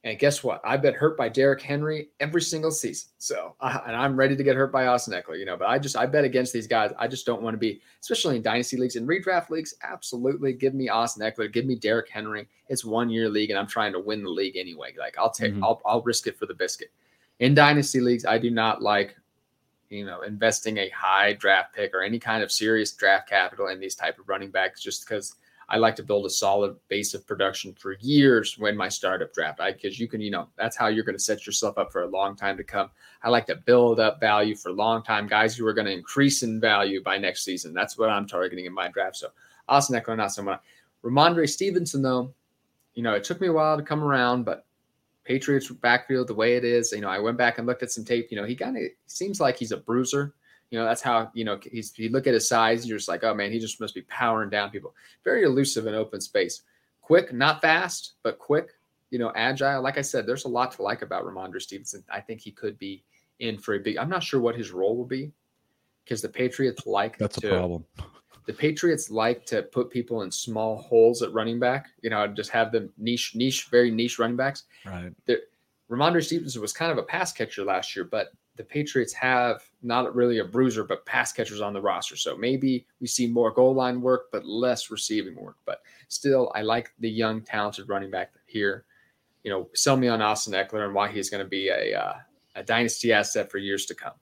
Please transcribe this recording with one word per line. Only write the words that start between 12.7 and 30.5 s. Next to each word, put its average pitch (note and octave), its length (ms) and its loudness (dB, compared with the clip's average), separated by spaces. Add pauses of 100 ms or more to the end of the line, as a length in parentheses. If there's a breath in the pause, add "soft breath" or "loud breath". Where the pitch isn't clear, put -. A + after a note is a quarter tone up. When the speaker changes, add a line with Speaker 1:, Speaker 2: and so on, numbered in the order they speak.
Speaker 1:
one A#2 280 0
year A2+ 180 2
league, G#2+ 220 0
and G2 80 0
I'm G#2+ 80 -4
trying G#2+ 260 -2
to F#2 60 -2
win G#2 240 -4
the F#2+ 60 -6
league F#2 280 -2
anyway. D#2+ 400 -10
Like, C2 220 -8
I'll A2+ 100 2
take, G#2+ 220 -2
Speaker 2:
Mm-hmm. G2+ 120 -2
Speaker 1:
I'll, A2 220 2
I'll A2+ 160 4
risk A#2+ 240 0
it - 140 -6
for - 80 -4
the F#2 80 -10
biscuit. - 340 -6 (480)
In C3 160 6
dynasty C#3+ 460 6
leagues, B2 260 4
I A2+ 140 4
do B2 100 0
not A2+ 320 2
like, G2+ 340 2 (720)
you G2+ 140 -10
know, F#2 200 -10
investing G#2+ 540 0
a F#2+ 120 -2
high G2 440 4
draft G2 420 2
pick G2+ 180 -2
or F#2+ 80 0
any G#2+ 160 -2
kind A2 240 -2
of G2 100 -2
serious A2 400 2
draft G2 380 2
capital G2 380 0
in F#2+ 120 -6
these F#2+ 140 -8
type - 240 -4
of F#2 100 -20
running G2 220 -4
backs, F#2+ 320 -4
just - 260 -10
'cause G#2 280 -8 (320 soft breath)
I A2 100 -2
like A2+ 200 4
to G#2+ 60 -12
build G2+ 220 0
a F#2 40 -4
solid G2+ 460 0 (140)
base G2+ 240 -4
of F#2+ 120 -10
production F#2+ 480 -4
for F#2+ 280 -10
years C3+ 580 4
when G#2 160 0
my F#2 140 -2
startup F#2 440 -2
draft, D#2 280 -4
I, G2 100 0
'cause G2 280 -8
you A#2 80 -4
can, A2 120 -8
you G#2+ 100 -4
know, F2 280 -6